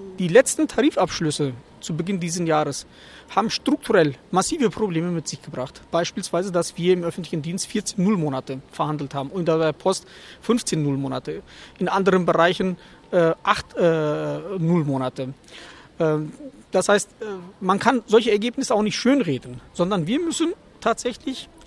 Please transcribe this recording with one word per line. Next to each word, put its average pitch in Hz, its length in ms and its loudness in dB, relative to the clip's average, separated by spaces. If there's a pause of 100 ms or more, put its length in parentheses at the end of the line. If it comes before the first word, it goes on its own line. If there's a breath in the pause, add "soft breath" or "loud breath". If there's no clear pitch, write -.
(200)
Die 180 80 0
letzten 269 400 4
Tarifabschlüsse 165 840 0 (280)
zu 170 140 -6
Beginn 175 240 -2
dieses 175 280 -2
Jahres 151 380 0 (500 loud breath)
haben 208 140 2
strukturell 185 680 2 (160)
massive 285 380 2
Probleme 175 420 -2
mit 165 160 -4
sich - 140 -10
gebracht. - 400 -10 (100)
Beispielsweise, 175 600 -2
dass 170 260 -2
wir 175 160 4
im 175 100 0
öffentlichen 170 380 -6
Dienst 170 260 -6
vierzehn - 360 -2
Nullmonate 147 580 0 (100)
verhandelt 147 420 -4
haben 139 160 -4
und 175 200 -4
in 160 100 4
der 156 140 2
Post - 320 -2 (360 loud breath)
fünfzehn 220 420 0
Nullmonate, 135 600 -4 (360 loud breath)
in 180 100 0
anderen 190 360 2
Bereichen, 175 520 2 (340 loud breath)
äh, 165 220 4 (100)
acht, - 320 -2
äh, 156 640 0 (180)
Nullmonate. 139 760 -2 (640 loud breath)
Ähm, 156 320 0 (400)
das 185 160 0
heißt, 202 220 2 (120)
äh, 220 40 -10 (340)
man 185 200 0
kann 233 260 2
solche 220 260 4
Ergebnisse 240 420 -2
auch 214 100 2
nicht 208 140 -2
schönreden, 147 600 0 (140)
sondern 180 340 0
wir 262 120 0
müssen 339 340 -2 (280)
tatsächlich - 680 -4 (180)